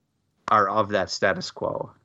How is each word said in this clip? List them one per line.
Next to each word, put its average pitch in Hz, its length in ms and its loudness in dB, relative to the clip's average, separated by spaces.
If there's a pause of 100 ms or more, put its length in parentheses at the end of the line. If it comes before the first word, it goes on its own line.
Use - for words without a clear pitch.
(500)
are 107 180 4
of 101 220 0
that 101 200 0
status 92 400 0
quo. - 400 -6 (160)